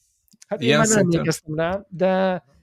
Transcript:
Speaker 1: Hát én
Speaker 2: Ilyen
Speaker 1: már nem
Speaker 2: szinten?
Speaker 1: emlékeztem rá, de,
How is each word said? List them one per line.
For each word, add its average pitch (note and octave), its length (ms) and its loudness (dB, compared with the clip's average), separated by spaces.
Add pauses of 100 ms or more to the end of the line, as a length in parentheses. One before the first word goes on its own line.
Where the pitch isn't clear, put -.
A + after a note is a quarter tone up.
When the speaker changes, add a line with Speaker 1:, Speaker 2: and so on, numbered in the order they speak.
(480)
Speaker 1:
Hát G#3 120 -6
én - 60 -2
Speaker 2:
Ilyen D3 120 4
Speaker 1:
már A3+ 100 2
nem G#3+ 80 2
Speaker 2:
szinten? F3 220 2
Speaker 1:
emlékeztem D#3 360 -4
rá, F3 340 -4
de, F#3 560 -2 (180)